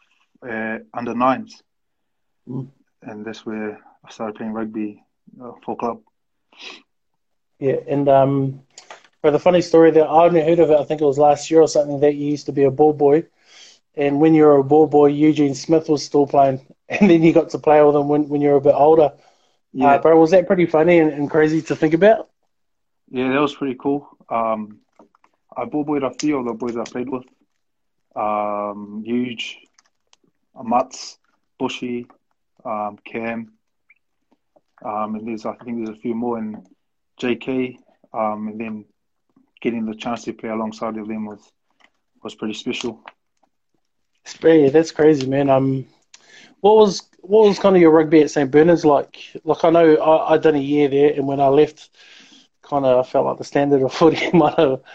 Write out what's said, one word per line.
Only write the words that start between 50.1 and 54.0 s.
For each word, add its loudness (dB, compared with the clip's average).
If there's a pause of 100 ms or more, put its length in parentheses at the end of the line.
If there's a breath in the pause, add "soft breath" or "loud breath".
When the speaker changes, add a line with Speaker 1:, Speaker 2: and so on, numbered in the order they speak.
Speaker 2:
I 4
done 2
a -2
year 0
there, 2
and -6
when -4
I 2
left, 0 (760 soft breath)
kinda 0
felt -4
like -6
the -14
standard 0
of -4
footy 0